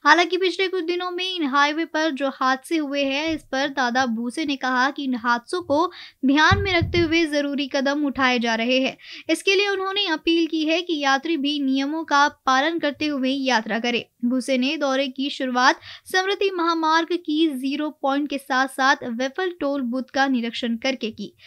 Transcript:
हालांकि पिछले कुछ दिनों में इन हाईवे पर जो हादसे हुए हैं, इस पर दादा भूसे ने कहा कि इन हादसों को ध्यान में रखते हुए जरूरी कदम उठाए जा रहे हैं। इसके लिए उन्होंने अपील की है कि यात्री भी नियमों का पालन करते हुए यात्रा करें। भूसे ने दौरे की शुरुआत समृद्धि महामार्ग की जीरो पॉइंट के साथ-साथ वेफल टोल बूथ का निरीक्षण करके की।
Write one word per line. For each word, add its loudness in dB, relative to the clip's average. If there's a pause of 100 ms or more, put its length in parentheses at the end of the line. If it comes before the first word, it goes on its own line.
हालांकि 4
पिछले 0
कुछ -4
दिनों -4
में -6
इन -2
हाईवे 2
पर 0
जो -2
हादसे -2
हुए -2
हैं, -2
इस -10
पर -2
दादा 0
भूसे -4
ने -2
कहा 0
कि -8
इन -2
हादसों -2
को 0 (340)
ध्यान 4
में 0
रखते 2
हुए 4
जरूरी -2
कदम 0
उठाए 2
जा 0
रहे 2
हैं। -2 (320)
इसके 2
लिए 2
उन्होंने -2
अपील 0
की -2
है 0
कि -4
यात्री 0
भी -2
नियमों -2
का 4 (180)
पालन 2
करते -2
हुए -2
यात्रा 0
करें। -4
भूसे 0
ने 0
दौरे 0
की -4
शुरुआत 2 (320)
समृद्धि 0
महामार्ग 0
की 0
जीरो -2
पॉइंट -2
के -4
साथ-साथ 0
वेफल -4
टोल -2
बूथ -4 (100)
का 2
निरीक्षण -2
करके -4
की। -12 (140)